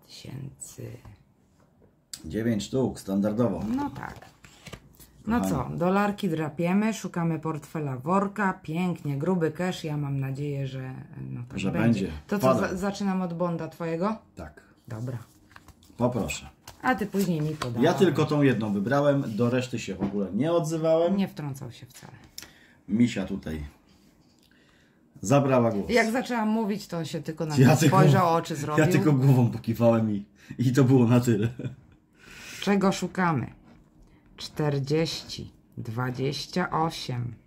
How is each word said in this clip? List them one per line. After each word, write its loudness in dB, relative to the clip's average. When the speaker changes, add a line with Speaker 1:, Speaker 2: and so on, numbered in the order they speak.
Speaker 1:
tysięcy. -14
Speaker 2:
Dziewięć 0
sztuk, -2
standardowo. 0
Speaker 1:
No -4
tak. -12
No 0
Speaker 2:
Kochani. -2
Speaker 1:
co, -6
dolarki 0
drapiemy, 0
szukamy -2
portfela, -6
worka, 0
pięknie, -4
gruby 0
cash. -4
Ja -4
mam -4
nadzieję, -4
że, -10
no, -8
tak -10
Speaker 2:
Że -2
Speaker 1:
będzie. 4
Speaker 2:
będzie. -4
Speaker 1:
To -4
co, 4
Speaker 2:
Wpada. 0
Speaker 1:
za, -6
zaczynam -2
od -4
bonda -2
twojego? -4
Speaker 2:
Tak. -16
Speaker 1:
Dobra. -8
Speaker 2:
Poproszę. -2
Speaker 1:
A 0
ty -4
później 0
mi -2
podałeś. -4
Speaker 2:
Ja 4
tylko 4
tą 2
jedną 2
wybrałem, 2
do 2
reszty -2
się -8
w -10
ogóle -4
nie 0
odzywałem. 2
Speaker 1:
Nie 0
wtrącał -10
się -20
wcale. -20
Speaker 2:
Misia 2
tutaj -6
zabrała 4
głos. -2
Speaker 1:
Jak 4
zaczęłam -2
mówić, -2
to -6
się -6
tylko -6
na -4
Speaker 2:
Ja 10
Speaker 1:
mnie 6
Speaker 2:
tylko, 4
Speaker 1:
spojrzał, 6
oczy -2
Speaker 2:
ja -4
Speaker 1:
zrobił. 2
Speaker 2:
tylko 4
głową 6
pokiwałem 2
i, -4
i 2
to 6
było 6
na 6
tyle. 2
Speaker 1:
Czego 2
szukamy? -2
Czterdzieści, -4
dwadzieścia -4
osiem, -4